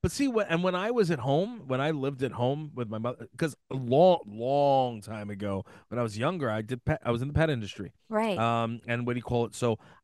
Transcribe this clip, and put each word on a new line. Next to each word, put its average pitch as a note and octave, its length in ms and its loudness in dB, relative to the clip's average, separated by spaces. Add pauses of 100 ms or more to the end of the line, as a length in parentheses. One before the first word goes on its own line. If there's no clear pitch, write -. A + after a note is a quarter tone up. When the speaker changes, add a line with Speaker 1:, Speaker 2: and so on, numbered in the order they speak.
Speaker 1:
But F#3 100 0
see, C#4 160 0
when, A3 220 2
and E3 140 2
when F#3 100 2
I F#3 160 0
was A3 220 2
at D3+ 80 0
home, F3 480 0
when C3 120 0
I D3 120 2
lived C#3 320 -2
at B2 80 -2
home C3+ 420 -2
with A#2+ 160 -6
my A2 80 -6
mother, A#2 300 -6 (100)
'cause D3+ 180 -2 (140)
a C3 60 -6
long, C#3 500 6
long B2+ 760 2
time G#2 280 -10
ago, G2 340 -4 (260)
when A#2 100 -4
I A#2+ 40 0
was G#2+ 140 -4
younger, C#3+ 320 -2
I A2 140 -2
did A#2+ 200 -6
pet, - 220 0
I A#2+ 60 0
was A#2 100 0
in C3+ 60 -2
the D3 80 -6
pet D#3 160 4
industry. G#2+ 420 -6 (160)
Speaker 2:
Right. A3 300 0
Speaker 1:
Um, A#2 480 0
and A#2+ 180 -2
what B2 80 -2
do B2 60 -2
you A#2 40 -10
call A#2+ 220 0
it? G#2+ 80 -10
So A#2 240 0 (260)